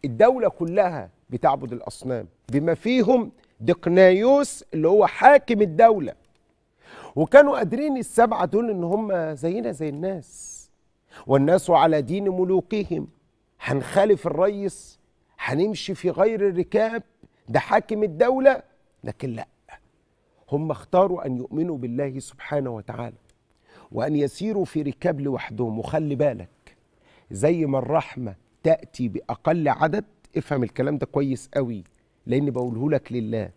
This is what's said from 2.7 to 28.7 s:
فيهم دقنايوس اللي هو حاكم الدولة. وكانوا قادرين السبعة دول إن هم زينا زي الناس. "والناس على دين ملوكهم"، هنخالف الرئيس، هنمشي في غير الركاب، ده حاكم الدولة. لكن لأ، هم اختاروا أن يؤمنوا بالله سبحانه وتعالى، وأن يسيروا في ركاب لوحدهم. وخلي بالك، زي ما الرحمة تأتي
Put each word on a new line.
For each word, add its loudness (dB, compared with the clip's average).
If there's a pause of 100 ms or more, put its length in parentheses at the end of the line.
فيهم 0 (280)
دقنايوس 4
اللي 0
هو 6
حاكم 6
الدولة. 4 (1000)
وكانوا 8
قادرين -2
السبعة 0
دول -2
إن -4
هم -4
زينا -6
زي -6
الناس. -10 (680)
"والناس 2
على 4
دين -4
ملوكهم"، -4 (540)
هنخالف 0
الرئيس، -4 (400)
هنمشي -4
في -4
غير 0
الركاب، -2 (460)
ده 2
حاكم -2
الدولة. 2 (420)
لكن -8
لأ، -10 (1040)
هم -4
اختاروا 0
أن -6
يؤمنوا -6
بالله -8
سبحانه -8
وتعالى، -12 (760)
وأن -2
يسيروا -2
في -6
ركاب -4
لوحدهم. -6
وخلي -4
بالك، -4 (540)
زي 0
ما 0
الرحمة -6 (280)
تأتي -2